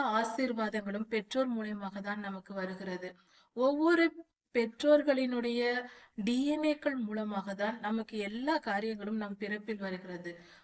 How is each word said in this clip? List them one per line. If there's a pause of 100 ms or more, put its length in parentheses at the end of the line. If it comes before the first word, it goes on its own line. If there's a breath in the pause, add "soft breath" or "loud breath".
(120)
ஆசீர்வாதங்களும்
பெற்றோர்
மூலியமாக
தான்
நமக்கு
வருகிறது. (460 soft breath)
ஒவ்வொரு (480)
பெற்றோர்களினுடைய (640 loud breath)
டி (120)
என்
ஏக்கள்
மூலமாக
தான்
நமக்கு
எல்லா
காரியங்களும்
நம்
பிறப்பில்
வருகிறது. (340 loud breath)